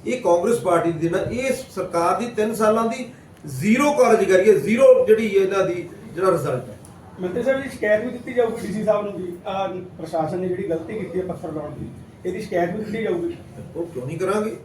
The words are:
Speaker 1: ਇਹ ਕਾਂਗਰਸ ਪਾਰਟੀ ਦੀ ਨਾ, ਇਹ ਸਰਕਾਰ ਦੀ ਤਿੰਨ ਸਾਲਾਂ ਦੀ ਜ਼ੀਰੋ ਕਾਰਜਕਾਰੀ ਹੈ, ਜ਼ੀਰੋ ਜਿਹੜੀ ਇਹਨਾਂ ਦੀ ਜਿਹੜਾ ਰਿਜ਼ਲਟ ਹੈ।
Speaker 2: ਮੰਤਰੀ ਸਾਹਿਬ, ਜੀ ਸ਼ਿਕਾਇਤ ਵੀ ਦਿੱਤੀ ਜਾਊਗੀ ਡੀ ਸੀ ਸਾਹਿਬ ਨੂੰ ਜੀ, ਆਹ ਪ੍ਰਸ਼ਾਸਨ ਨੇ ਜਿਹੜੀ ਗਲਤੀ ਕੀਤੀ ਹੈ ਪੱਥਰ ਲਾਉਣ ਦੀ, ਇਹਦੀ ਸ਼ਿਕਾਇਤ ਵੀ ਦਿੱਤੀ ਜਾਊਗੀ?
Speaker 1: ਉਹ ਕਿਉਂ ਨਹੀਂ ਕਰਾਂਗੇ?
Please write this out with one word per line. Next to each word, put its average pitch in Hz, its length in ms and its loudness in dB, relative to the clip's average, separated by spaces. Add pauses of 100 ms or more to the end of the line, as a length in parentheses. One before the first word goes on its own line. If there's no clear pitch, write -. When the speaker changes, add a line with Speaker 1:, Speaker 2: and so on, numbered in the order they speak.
Speaker 1:
ਇਹ 247 140 -4
ਕਾਂਗਰਸ 175 380 2
ਪਾਰਟੀ 170 320 2
ਦੀ 160 180 -2
ਨਾ, 180 80 0
ਇਹ 240 340 -2 (240)
ਸਰਕਾਰ 175 440 0
ਦੀ 240 80 -4
ਤਿੰਨ 220 280 -2
ਸਾਲਾਂ 220 300 2
ਦੀ 254 240 -4 (360)
ਜ਼ੀਰੋ 214 460 2
ਕਾਰਜਕਾਰੀ 196 580 6
ਹੈ, 202 40 8
ਜ਼ੀਰੋ 254 520 6
ਜਿਹੜੀ 220 220 4
ਇਹਨਾਂ 196 380 2
ਦੀ 175 240 -4 (260)
ਜਿਹੜਾ 180 160 2
ਰਿਜ਼ਲਟ 131 380 -2
ਹੈ। - 80 -18 (440)
Speaker 2:
ਮੰਤਰੀ 185 220 -4
ਸਾਹਿਬ, 269 200 0
ਜੀ 262 60 -8
ਸ਼ਿਕਾਇਤ 214 340 0
ਵੀ 247 80 -6
ਦਿੱਤੀ 247 220 -12
ਜਾਊਗੀ 233 340 0
ਡੀ 180 60 -6
ਸੀ 214 100 -4
ਸਾਹਿਬ 208 220 0
ਨੂੰ 180 120 -8
ਜੀ, 175 160 -8 (140)
ਆਹ 190 220 -4 (280)
ਪ੍ਰਸ਼ਾਸਨ 165 420 -6
ਨੇ 185 80 -4
ਜਿਹੜੀ 180 220 -6
ਗਲਤੀ 165 240 -6
ਕੀਤੀ 185 260 -8
ਹੈ 180 60 -6
ਪੱਥਰ 175 260 -10
ਲਾਉਣ 151 200 -8
ਦੀ, 113 180 -12 (360)
ਇਹਦੀ 180 160 -6
ਸ਼ਿਕਾਇਤ 175 300 -2
ਵੀ 214 120 -6
ਦਿੱਤੀ 214 200 -6
ਜਾਊਗੀ? 170 340 -4 (380)
Speaker 1:
ਉਹ 170 100 -6
ਕਿਉਂ 127 220 -10
ਨਹੀਂ 160 120 -8
ਕਰਾਂਗੇ? 208 460 -2